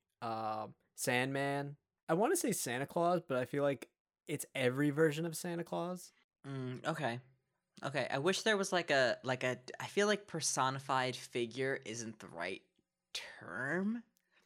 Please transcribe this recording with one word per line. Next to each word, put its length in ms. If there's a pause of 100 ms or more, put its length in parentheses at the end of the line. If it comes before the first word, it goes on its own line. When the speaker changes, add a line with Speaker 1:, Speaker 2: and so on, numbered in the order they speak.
(220)
Speaker 1:
uh, 440 (300)
Sandman. 800 (320)
I 60
wanna 220
say 160
Santa 340
Claus, 400
but 100
I 100
feel 160
like 260 (400)
it's 260
every 360
version 360
of 100
Santa 280
Claus. 480 (340)
Speaker 2:
Mm, 400
okay. 340 (640)
Okay, 260
I 80
wish 240
there 140
was, 160
like, 180
a, 340
like, 200
a, 140 (220)
I 60
feel 200
like 200
personified 880
figure 680
isn't 360
the 80
right 340 (800)
term, 640 (440)